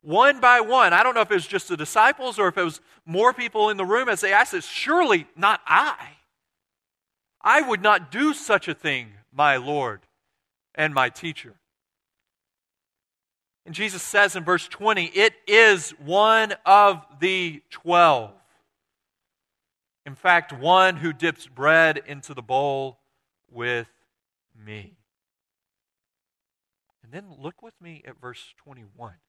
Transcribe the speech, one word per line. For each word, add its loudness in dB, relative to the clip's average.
one 2
by 4
one. 2
I 4
don't 0
know 0
if -2
it 0
was -2
just -8
the -6
disciples -2
or 0
if -4
it -2
was -6
more 0
people -2
in -6
the -4
room -2
as -4
they -2
asked 2
this, -8
"Surely -2
not -2
I. -2
I 2
would -4
not 0
do -2
such -2
a -8
thing, -8
my 2
Lord -6
and -4
my 0
teacher." -14
And -18
Jesus -8
says 0
in -8
verse -2
twenty, -2
"It 0
is 4
one 0
of 4
the -4
twelve. 0
In -20
fact, 0
one 2
who -8
dips -6
bread 2
into -18
the -16
bowl -6
with -8
me." -20
And -20
then -20
look -18
with -20
me -20
at -20
verse -20
twenty-one. -20